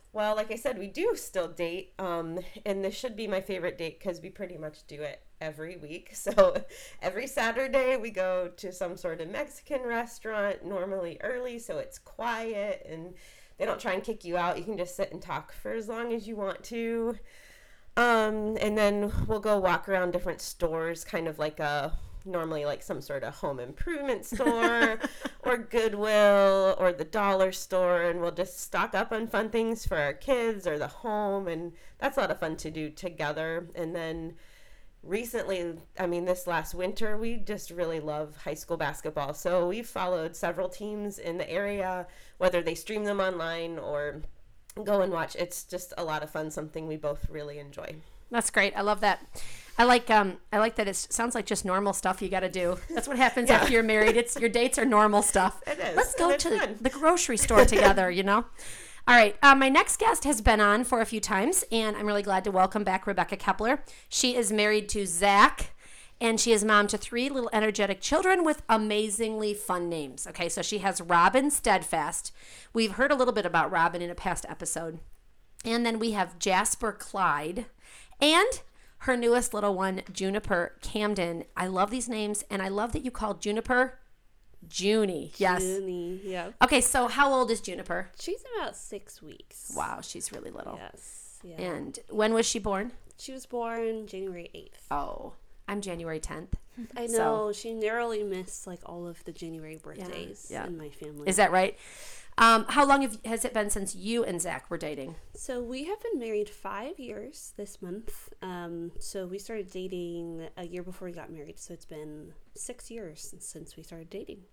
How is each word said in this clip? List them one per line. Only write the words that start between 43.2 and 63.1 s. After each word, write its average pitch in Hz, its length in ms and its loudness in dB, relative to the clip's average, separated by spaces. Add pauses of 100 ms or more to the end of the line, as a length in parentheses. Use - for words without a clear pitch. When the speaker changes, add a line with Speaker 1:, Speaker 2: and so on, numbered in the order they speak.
Speaker 1:
online 170 580 -2
or 147 440 -6 (640)
go 202 180 4
and 185 100 0
watch. 165 240 -4
It's - 280 -6
just - 340 -8
a 170 60 0
lot 156 180 -2
of 156 80 -8
fun, 156 200 -4
something 156 360 -8
we 156 100 -4
both 147 320 -2
really 147 300 -10
enjoy. 147 380 -12 (340)
Speaker 2:
That's 233 200 2
great. 202 240 4
I 202 60 -2
love 202 200 2
that. 196 200 4 (580)
I 233 60 8
like, 247 240 8
um, 202 300 4 (140)
I 214 60 2
like 226 180 2
that 208 120 0
it 196 80 -4
sounds - 380 -2
like 220 100 -2
just - 220 -2
normal 196 260 2
stuff 185 300 -2
you 190 80 -2
gotta 185 180 0
do. 180 300 0 (100)
That's 311 200 -4
what 269 100 -2
happens 240 300 4
Speaker 1:
<laughs> - 20 10
Yeah. 254 60 10
Speaker 2:
after 220 160 6
you're 226 100 8
married. 220 340 6
It's, 240 240 2
your 233 80 4
dates 240 300 4
are 285 80 4
normal 214 340 8
stuff. 190 460 4
Speaker 1:
It 294 120 -4
is, 175 180 -2
Speaker 2:
Let's - 180 4
Speaker 1:
and - 40 -2
Speaker 2:
go 359 120 4
Speaker 1:
it's - 140 4
Speaker 2:
to 427 140 2
Speaker 1:
fun. 220 220 -2
Speaker 2:
the 233 100 2
grocery 311 460 4
store 214 300 10
together, 190 440 8
you 180 120 2
know? 202 240 4 (600)
All 247 100 10
right. 214 260 8
Uh, 277 120 12
my 269 140 6
next 320 300 4
guest 339 260 2
has 269 160 2
been 214 200 6
on 208 240 6
for 240 180 2
a - 40 0
few 220 140 -4
times, 214 520 2
and 220 240 2
I'm 208 100 -4
really 208 160 2
glad 190 220 0
to 202 60 -2
welcome 190 340 4
back 190 220 0
Rebecca 185 300 0